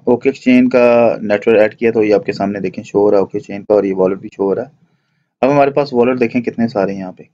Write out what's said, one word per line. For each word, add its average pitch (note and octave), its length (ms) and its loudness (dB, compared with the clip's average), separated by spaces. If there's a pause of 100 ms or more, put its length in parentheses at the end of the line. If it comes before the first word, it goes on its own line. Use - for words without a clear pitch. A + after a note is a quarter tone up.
ओके B2 200 0
एक्सचेंज B2+ 400 2
का A#2+ 540 2
नेटवर्क G#2 360 0
ऐड G#2+ 160 2
किया, A2+ 160 -2
तो A2+ 120 0
ये G#2+ 100 2
आपके G2+ 200 0
सामने G2+ 280 -6
देखें F#2 220 -8
शो G2+ 160 -4
हो G#2 120 2
रहा G2+ 80 2
है F#2+ 40 2
ओके G#2 160 -6
एक्सचेंज G2+ 300 -14
का G#2 60 2
और G2+ 120 2
ये F#2+ 60 -2
वॉलेट F#2 260 -2
भी G#2+ 100 -16
शो G2 160 -6
हो G2 80 0
रहा A2+ 120 -6
है। C#3 60 -20 (720)
अब C3 80 2
हमारे C#3+ 200 2
पास C#3+ 220 -4
वॉलेट B2 240 2
देखें A#2+ 260 -2
कितने A2+ 260 -4
सारे G2 240 -2
हैं G2 80 -10
यहाँ F#2 120 -12
पे, - 220 -20